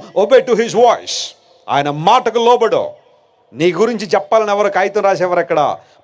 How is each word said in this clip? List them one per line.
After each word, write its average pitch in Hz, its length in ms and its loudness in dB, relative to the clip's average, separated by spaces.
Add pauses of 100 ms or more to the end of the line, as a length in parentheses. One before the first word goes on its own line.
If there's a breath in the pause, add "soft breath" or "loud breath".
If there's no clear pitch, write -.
(240 loud breath)
obey 247 220 4
to 247 80 0
his 214 180 -2
voice. 190 640 0 (320)
ఆయన 143 220 0
మాటకు 220 480 0
లోబడు. 226 500 2 (640)
నీ 156 200 0
గురించి 214 340 -2
చెప్పాలని 208 440 0
ఎవరు 202 180 0
కాగితం 196 340 -2
రాసేవారు 180 380 0
ఎక్కడ? 147 360 -2 (280 soft breath)